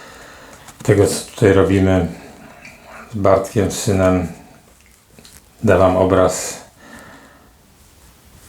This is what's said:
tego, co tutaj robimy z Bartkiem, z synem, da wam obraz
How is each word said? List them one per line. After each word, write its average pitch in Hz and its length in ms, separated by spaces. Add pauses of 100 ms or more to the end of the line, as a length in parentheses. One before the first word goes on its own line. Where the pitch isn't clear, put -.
(840)
tego, 101 240
co - 240
tutaj 98 220
robimy 92 540 (1080)
z - 20
Bartkiem, 95 540
z - 80
synem, 92 480 (1400)
da 95 160
wam 92 180
obraz 92 600 (1900)